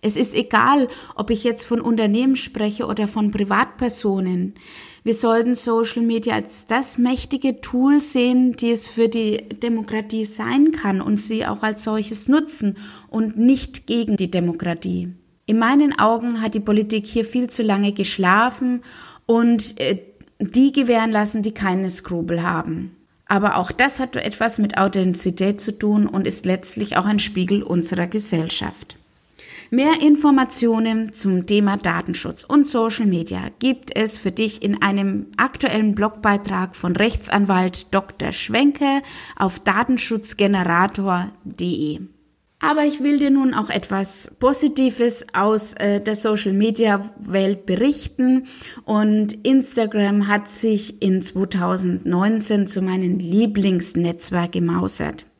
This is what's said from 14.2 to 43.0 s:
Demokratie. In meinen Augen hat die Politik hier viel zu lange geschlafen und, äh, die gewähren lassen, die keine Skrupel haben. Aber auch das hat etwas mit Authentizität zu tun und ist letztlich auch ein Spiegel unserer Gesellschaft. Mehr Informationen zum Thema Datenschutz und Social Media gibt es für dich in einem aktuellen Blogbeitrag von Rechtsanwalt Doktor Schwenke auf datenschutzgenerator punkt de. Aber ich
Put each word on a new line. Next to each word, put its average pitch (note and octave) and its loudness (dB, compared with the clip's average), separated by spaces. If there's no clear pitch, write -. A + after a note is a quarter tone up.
Demokratie. F3 -4
In G#3+ 2
meinen C#4 4
Augen A#3 2
hat A3 -2
die G#3+ 0
Politik G#3+ 0
hier A3+ -2
viel B3 -2
zu - -2
lange G3+ 2
geschlafen G#3+ 0
und, A#3 2
äh, F3 0
die B3+ 4
gewähren A#3 2
lassen, G#3 0
die G#3+ -2
keine F#3+ -2
Skrupel E3+ -4
haben. E3 -4
Aber G3+ 2
auch F3+ -2
das C4+ 2
hat B3+ -6
etwas - -4
mit G#3 0
Authentizität F#3+ 0
zu - -6
tun G#3 0
und G3 -2
ist - -2
letztlich F#3+ -2
auch F3+ 0
ein G#3 0
Spiegel G3 -2
unserer F3 -2
Gesellschaft. - -4
Mehr D4 2
Informationen A#3 2
zum F3+ 0
Thema G#3 2
Datenschutz F3 -4
und C#4+ 4
Social A3+ 0
Media F#3 -2
gibt B3+ -2
es A3 0
für G3 -2
dich G#3+ -4
in G3+ 0
einem G3 0
aktuellen A3 0
Blogbeitrag G3+ -2
von F3 -2
Rechtsanwalt F#3+ 0
Doktor - -2
Schwenke C#4 0
auf F#3 -2
datenschutzgenerator G3 0
punkt - -14
de. E3 -4
Aber D4+ 0
ich D4 0